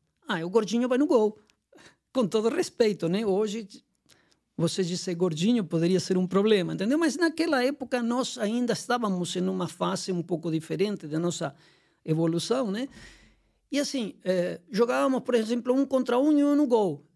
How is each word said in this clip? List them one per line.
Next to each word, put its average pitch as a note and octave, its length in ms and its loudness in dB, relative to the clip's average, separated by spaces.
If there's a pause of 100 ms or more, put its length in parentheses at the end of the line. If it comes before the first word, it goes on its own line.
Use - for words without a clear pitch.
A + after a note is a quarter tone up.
(280)
Ah, D#3+ 180 -2
o F3 40 -6
gordinho A3 400 2
vai B3 80 2
no C#4+ 100 4
gol. G#3+ 300 2 (720)
Com B3 160 0
todo G#3+ 220 0
respeito, A3+ 580 0
né? G3 180 -2
Hoje, G#3 420 -2 (920)
você E3 260 0
dizer F3 320 -4
gordinho F#3 480 2
poderia E3+ 360 2
ser F#3 180 0
um F#3 100 2
problema, F#3+ 460 2
entendeu? G3+ 260 0
Mas D#4+ 160 2
naquela D#4+ 480 0
época B3+ 400 -2
nós A#3+ 340 -2
ainda A#3 360 0
estávamos F#3 640 -2
em F#3 120 0
uma F#3 200 -2
fase F3+ 440 -4
um F3 100 -2
pouco E3+ 300 -4
diferente D#3+ 560 -4
da D3+ 100 -4
nossa E3 380 -2 (500)
evolução, E3 640 0
né? A3+ 180 -4 (840)
E C4+ 80 0
assim, C4+ 440 -4
eh, F3+ 360 -2 (100)
jogávamos, B3+ 520 0
por A#3+ 140 -2
exemplo, A#3 380 0
um C#4 120 2
contra B3+ 340 0
um D4 180 4
e C#4+ 60 4
um C#4+ 120 4
no D4 120 4
gol. G#3 380 2 (100)